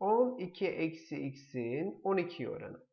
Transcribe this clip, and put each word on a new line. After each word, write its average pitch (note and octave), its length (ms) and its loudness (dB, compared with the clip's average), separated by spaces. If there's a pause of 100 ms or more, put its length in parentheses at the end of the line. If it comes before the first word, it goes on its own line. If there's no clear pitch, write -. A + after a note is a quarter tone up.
On A#3 380 4
iki F3+ 300 -2
eksi D#3+ 580 -2
x'in C3+ 760 -4
on F#3+ 120 2
iki - 340 -2
oranı - 300 -8 (120)